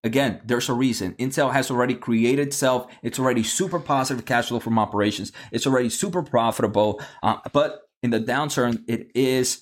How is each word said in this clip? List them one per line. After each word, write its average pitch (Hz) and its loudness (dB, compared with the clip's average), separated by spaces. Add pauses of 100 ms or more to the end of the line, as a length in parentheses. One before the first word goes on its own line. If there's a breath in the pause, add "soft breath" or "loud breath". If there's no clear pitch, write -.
Again, 117 0
there's 120 0
a 135 0
reason. 120 0
Intel 135 0
has 131 0
already 123 0
created 120 2
itself. 127 0 (160 loud breath)
It's 120 -6
already 123 2
super 175 -2
positive 131 -2
cash 120 0
flow 120 -2
from 113 2
operations. 104 0 (200 loud breath)
It's 113 -2
already 127 2
super 175 -2
profitable, 107 2 (220 loud breath)
uh, 107 0 (140)
but 147 0 (200)
in 120 0
the 113 2
downturn, 123 0
it 110 -4
is 127 2